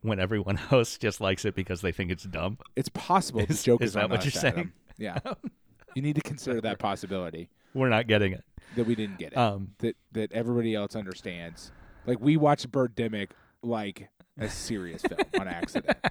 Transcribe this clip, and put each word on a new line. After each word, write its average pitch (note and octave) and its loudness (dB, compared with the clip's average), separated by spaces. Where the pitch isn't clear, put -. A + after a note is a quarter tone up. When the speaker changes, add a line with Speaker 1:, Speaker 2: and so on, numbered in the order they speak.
Speaker 1:
when G#2+ 0
everyone G2 2
<laughs> - 0
else B2 4
just G#2+ -2
likes F#2+ 2
it G2+ 0
because F2+ -2
they F#2 0
think F#2 -2
it's F2 -6
dumb? F2+ -4
Speaker 2:
It's C3 -2
possible E3+ 2
the - 2
Speaker 1:
Is, - -4
Speaker 2:
joke A#2+ 6
Speaker 1:
is G#2+ 2
Speaker 2:
is - -6
Speaker 1:
that G#2 2
Speaker 2:
on F#2+ 0
Speaker 1:
what F#2 2
Speaker 2:
us, F#2 0
Speaker 1:
you're C#3+ 0
saying? C3 4
Speaker 2:
Adam. F3 -4
Yeah. G2 -6
Speaker 1:
<laughs> C4 -8
Speaker 2:
You C3 -4
need D3 0
to D#3 0
consider C3+ -4
that A2 -4
Speaker 1:
Whatever. G2+ -4
Speaker 2:
possibility. F#2 -4
Speaker 1:
We're C3 4
not A2+ 4
getting G#2 6
it. - -12
Speaker 2:
That A#2 2
we A#2 4
didn't G2+ -4
get D#2+ -10
it. - -4
Speaker 1:
Um, G2+ 0
Speaker 2:
That, A2+ -2
that A2 -2
everybody A#2 2
else G#2 -2
understands. F2 -10
Like, B2 0
we D3 6
watch D3 4
Birdemic, A2+ 0
like, G#2+ -4
a G#2+ -2
serious F2+ -6
film F4+ -2
on - -4
accident, - -2